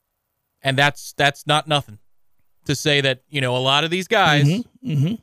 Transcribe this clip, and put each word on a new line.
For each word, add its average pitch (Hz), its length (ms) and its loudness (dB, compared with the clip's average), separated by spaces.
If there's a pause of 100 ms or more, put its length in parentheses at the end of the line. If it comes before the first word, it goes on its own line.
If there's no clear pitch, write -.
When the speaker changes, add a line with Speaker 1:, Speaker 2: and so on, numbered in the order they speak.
(600)
Speaker 1:
And 135 160 -2
that's, 143 360 0
that's - 320 0
not 151 220 -2
nothing 139 320 -4 (680)
to 143 100 -2
say 143 260 0
that, 131 280 -2
you 147 120 -6
know, 127 140 -2
a 127 40 -2
lot 135 240 0
of 160 80 -4
these 185 160 -4
guys, 156 400 2
Speaker 2:
Mm-hmm, - 440 -4
mm-hmm. 156 320 0